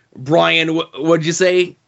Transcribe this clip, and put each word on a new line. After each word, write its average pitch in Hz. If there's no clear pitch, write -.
Brian, 165
wh-, 160
what'd 160
you 170
say? 180